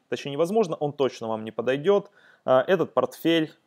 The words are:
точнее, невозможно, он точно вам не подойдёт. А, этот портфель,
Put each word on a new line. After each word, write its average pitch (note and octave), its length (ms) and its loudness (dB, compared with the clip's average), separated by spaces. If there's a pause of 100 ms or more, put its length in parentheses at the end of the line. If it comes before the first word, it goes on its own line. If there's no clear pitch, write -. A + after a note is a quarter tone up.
точнее, C#3 240 -8
невозможно, E3+ 440 0
он D3 160 -4
точно A#2+ 360 -2
вам A2 160 -4
не A2 80 -10
подойдёт. C#3+ 580 0 (340)
А, B2+ 220 4
этот E3+ 280 0
портфель, D#3+ 580 0 (140)